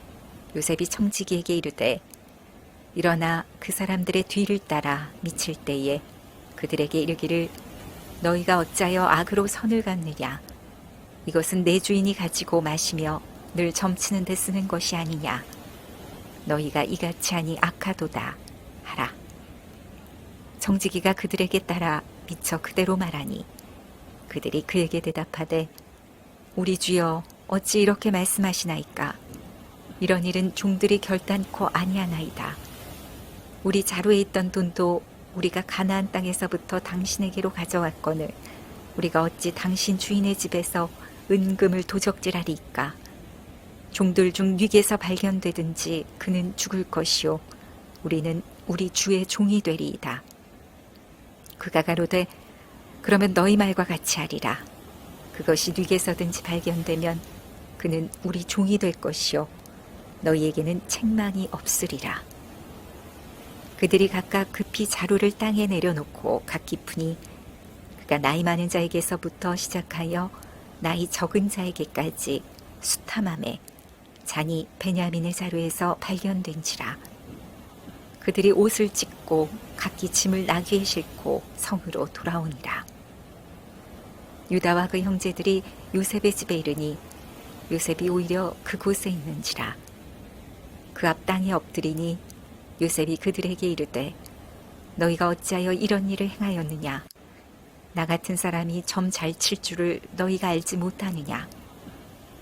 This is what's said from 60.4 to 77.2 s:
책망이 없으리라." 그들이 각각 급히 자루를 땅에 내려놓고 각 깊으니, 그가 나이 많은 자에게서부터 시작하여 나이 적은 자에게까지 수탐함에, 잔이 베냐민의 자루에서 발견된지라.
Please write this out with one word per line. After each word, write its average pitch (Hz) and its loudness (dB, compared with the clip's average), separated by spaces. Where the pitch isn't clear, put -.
책망이 208 0
없으리라." - -4
그들이 190 6
각각 190 0
급히 - -2
자루를 202 4
땅에 214 2
내려놓고 160 0
각 - -6
깊으니, 165 -4
그가 - 2
나이 147 2
많은 175 2
자에게서부터 170 0
시작하여 170 -2
나이 170 0
적은 196 2
자에게까지 160 -2
수탐함에, - -2
잔이 156 0
베냐민의 175 0
자루에서 175 0
발견된지라. 180 -4